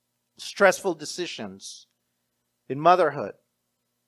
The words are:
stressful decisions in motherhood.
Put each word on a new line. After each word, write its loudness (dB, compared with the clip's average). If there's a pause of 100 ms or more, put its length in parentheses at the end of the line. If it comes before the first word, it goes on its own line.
(380)
stressful 0
decisions -12 (800)
in -6
motherhood. 2 (720)